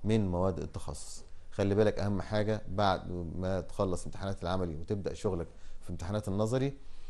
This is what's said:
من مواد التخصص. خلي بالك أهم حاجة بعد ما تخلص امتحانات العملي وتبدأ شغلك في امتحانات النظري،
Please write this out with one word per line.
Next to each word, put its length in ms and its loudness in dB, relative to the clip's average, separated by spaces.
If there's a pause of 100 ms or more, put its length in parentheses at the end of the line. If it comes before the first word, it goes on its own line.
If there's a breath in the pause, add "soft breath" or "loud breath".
من 240 4
مواد 300 2
التخصص. 680 -6 (280 soft breath)
خلي 220 2
بالك 240 6
أهم 240 2
حاجة 460 0
بعد 420 2 (280)
ما 220 0
تخلص 440 0
امتحانات 380 -4
العملي 340 0
وتبدأ 380 -2
شغلك 320 -2 (340 soft breath)
في 100 -6
امتحانات 380 -2
النظري، 440 2 (380 soft breath)